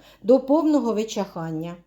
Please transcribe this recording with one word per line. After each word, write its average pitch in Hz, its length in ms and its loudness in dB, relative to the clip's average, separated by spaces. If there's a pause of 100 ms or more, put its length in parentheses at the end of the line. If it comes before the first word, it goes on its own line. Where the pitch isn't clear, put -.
(220)
до 247 180 6
повного 277 520 2
вичахання. 175 840 -6 (100)